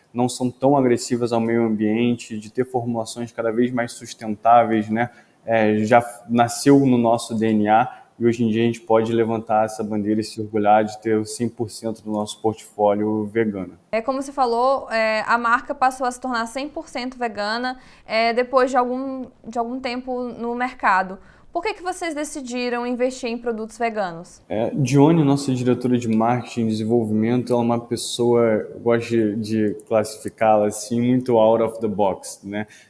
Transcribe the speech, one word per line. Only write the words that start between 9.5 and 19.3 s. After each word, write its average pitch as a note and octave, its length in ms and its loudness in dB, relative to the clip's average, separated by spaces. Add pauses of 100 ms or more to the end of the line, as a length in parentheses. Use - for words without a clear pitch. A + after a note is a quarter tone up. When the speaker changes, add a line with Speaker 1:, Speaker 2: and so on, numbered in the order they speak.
Speaker 1:
essa A2 180 -6
bandeira G#2+ 380 -2
e - 20 -6
se A2 180 -10
orgulhar G#2+ 420 2
de G#2 160 -8
ter A2 200 0
o A2 40 -2
cem A#2 240 -4
por A2+ 220 -8
cento A2+ 320 -8
do G#2+ 100 -12
nosso G#2+ 300 -6
portfólio G#2+ 840 0
vegano. G2+ 520 -4 (140)
Speaker 2:
É, A3 100 -2
como C4+ 220 -4
você C#4 80 -12
falou, B3+ 580 0
é, A3 380 -2
a A#3 100 2
marca A#3+ 380 -2
passou C4 320 0
a - 20 0
se B3 100 -6
tornar B3 280 -4
cem C4+ 200 -8
por D#4+ 220 -12
cento B3+ 260 -8
vegana, A#3 640 -4 (300)
é, A3+ 260 0
depois B3 380 2
de C4+ 60 0
algum, B3+ 500 -2 (200)